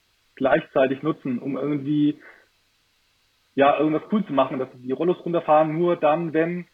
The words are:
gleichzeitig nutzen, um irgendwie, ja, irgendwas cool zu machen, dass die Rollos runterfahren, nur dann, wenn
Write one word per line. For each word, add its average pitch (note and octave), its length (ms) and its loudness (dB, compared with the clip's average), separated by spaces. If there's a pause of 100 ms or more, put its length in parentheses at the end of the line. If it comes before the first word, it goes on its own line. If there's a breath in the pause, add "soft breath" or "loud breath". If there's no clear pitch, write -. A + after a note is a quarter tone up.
(360)
gleichzeitig C3+ 680 0
nutzen, D3 360 -4
um C#3 180 -6
irgendwie, D3 600 0 (1400 loud breath)
ja, C#3 220 4
irgendwas D#3 340 0
cool G#3 140 0
zu D3 80 -8
machen, C3+ 260 0
dass B2+ 140 -6
die B2+ 200 -8
Rollos E3+ 300 -2
runterfahren, D#3+ 540 2
nur F3 180 0
dann, D#3+ 380 0
wenn E3+ 400 -2